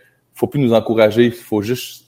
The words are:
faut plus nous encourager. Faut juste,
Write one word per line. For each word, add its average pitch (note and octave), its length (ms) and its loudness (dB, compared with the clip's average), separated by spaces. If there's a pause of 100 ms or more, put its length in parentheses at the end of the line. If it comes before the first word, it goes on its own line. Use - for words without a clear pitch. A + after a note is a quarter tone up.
(320)
faut - 140 -4
plus C#3+ 140 -6
nous A#2+ 140 2
encourager. A2 580 2
Faut - 280 -6
juste, A#2+ 480 -8